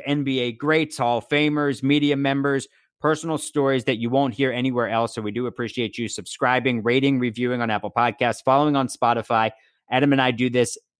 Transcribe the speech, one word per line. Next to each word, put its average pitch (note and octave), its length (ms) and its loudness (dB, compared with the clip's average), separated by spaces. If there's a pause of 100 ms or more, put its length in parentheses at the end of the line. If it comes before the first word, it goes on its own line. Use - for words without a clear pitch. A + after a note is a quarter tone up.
N C#3+ 200 -2
B C3 160 0
A A#2+ 100 -2
greats, D3+ 460 -2
Hall A#2+ 220 0
of - 100 -12
Famers, D3 520 0
media C#3+ 360 2
members, C#3 500 -2 (320)
personal D#3 380 0
stories C3+ 480 0
that B2+ 120 0
you A#2 120 -4
won't C3+ 240 0
hear C3 180 0
anywhere B2 380 -2
else. A2+ 260 -2
So A#2 60 -6
we G#2 100 -6
do A#2+ 160 -4
appreciate A2+ 500 -6
you A2+ 120 -6
subscribing, B2 760 -2
rating, C3 340 2
reviewing B2 440 -2
on A2+ 100 -2
Apple G#2 200 -4
Podcasts, A#2 520 0
following C#3+ 320 4
on C3+ 140 0
Spotify. A#2 640 0 (380)
Adam C#3 220 2
and C3+ 100 4
I B2+ 100 2
do B2 180 0
this A#2+ 280 0 (220)